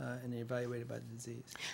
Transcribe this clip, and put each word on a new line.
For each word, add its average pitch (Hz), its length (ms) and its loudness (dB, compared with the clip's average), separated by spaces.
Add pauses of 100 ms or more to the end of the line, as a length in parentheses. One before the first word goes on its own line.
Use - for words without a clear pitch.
uh, 123 220 0
and 123 100 0
are 120 60 2
evaluated 120 480 2
by 117 100 0
the 117 200 -4
disease. 117 260 -4 (300)